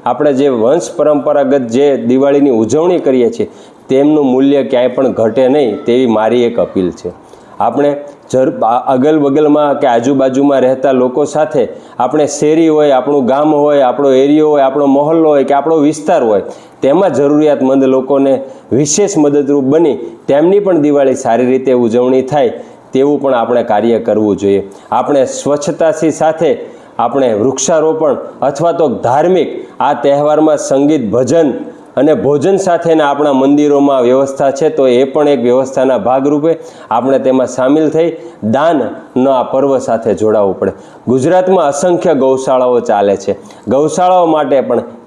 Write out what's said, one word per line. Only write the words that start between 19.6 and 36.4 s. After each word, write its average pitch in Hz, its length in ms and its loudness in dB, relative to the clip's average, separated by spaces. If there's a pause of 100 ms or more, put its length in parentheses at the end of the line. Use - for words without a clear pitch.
બની 143 340 2 (300)
તેમની 165 320 2
પણ 185 180 0
દિવાળી 143 360 2
સારી 123 320 -2
રીતે 131 260 0
ઉજવણી 123 500 2
થાય, 131 300 0 (400)
તેવું 135 300 0
પણ 135 120 0
આપણે 117 280 0
કાર્ય 113 360 0
કરવું 104 380 0
જોઈએ. 98 260 0 (300)
આપણે 131 320 0
સ્વચ્છતાથી 151 840 -2
સાથે 156 480 -2 (400)
આપણે 123 360 0
વૃક્ષારોપણ 147 840 0 (260)
અથવા 151 300 -2
તો 151 160 0
ધાર્મિક 139 600 0 (320)
આ 135 120 0
તહેવારમાં 151 640 0
સંગીત, 139 540 0
ભજન 131 420 0 (440)
અને 143 180 2
ભોજન 143 420 0
સાથેના 165 540 0
આપણા 143 220 0
મંદિરોમાં 143 720 2
વ્યવસ્થા 135 480 0
છે, 156 180 -2
તો 139 200 0
એ 123 160 2
પણ 147 240 0
એક 135 140 0
વ્યવસ્થાના 131 560 0
ભાગરૂપે 143 580 0 (340)